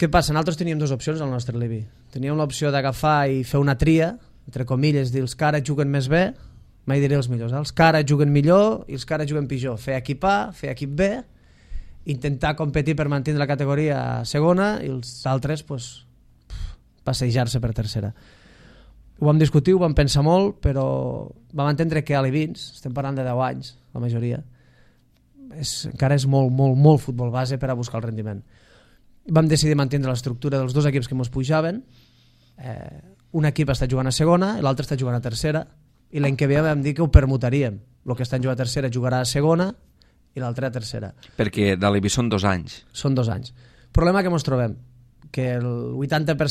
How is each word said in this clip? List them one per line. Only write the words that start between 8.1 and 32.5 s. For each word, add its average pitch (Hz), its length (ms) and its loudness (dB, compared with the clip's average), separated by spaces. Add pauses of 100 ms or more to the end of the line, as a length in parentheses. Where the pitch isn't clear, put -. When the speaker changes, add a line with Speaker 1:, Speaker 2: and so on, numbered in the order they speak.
Speaker 1:
millor 185 560 4
i 139 80 -8
els 120 80 -10
que 160 120 -4
ara 151 120 -2
juguen 147 200 -4
pitjor. 127 320 -4
Fer 131 200 -4
equip 139 240 -6
A, 196 120 2 (200)
fer 139 160 -8
equip 139 240 -8
B, 190 120 2 (1040)
intentar 143 440 -2
competir 151 400 0
per 151 160 0
mantenir 143 280 0
la 143 80 0
categoria 143 520 0 (200)
a 117 40 -6
segona 180 600 2
i 143 80 -6
els 127 220 -10 (120)
altres, 135 400 -2
pues, 127 220 -10 (1200)
passejar-se 123 560 0
per 113 120 -2
tercera. 104 380 -4 (1080)
Ho 151 60 -4
vam 151 160 6
discutir, 151 340 4
ho 185 60 4
vam 160 160 2
pensar 143 300 4
molt, 196 340 2
però 135 240 0 (720)
vam 143 160 0
entendre 156 320 0
que 147 120 0
a 139 60 2
Levins, 151 540 -4
estem 127 180 -10
parlant 135 220 -4
de 131 80 -4
deu 123 160 -2
anys, 131 320 -4 (220)
la 120 80 -6
majoria, 120 400 -2 (1120)
és, - 320 -8
encara 135 300 2
és 135 100 0
molt, 135 240 4
molt, 131 240 2
molt 147 240 8
futbol 123 320 -4
base 127 260 -2
per 131 140 -4
a 123 60 -2
buscar 120 240 -6
el 117 80 -6
rendiment. 107 320 -8 (880)
Vam 160 180 6
decidir 151 280 2
mantenir 139 280 0
l'estructura 127 540 -2
dels 127 160 -4
dos 147 100 4
equips 135 220 0
que 135 100 -4
mos 123 140 -2
pujaven. 156 480 0 (800)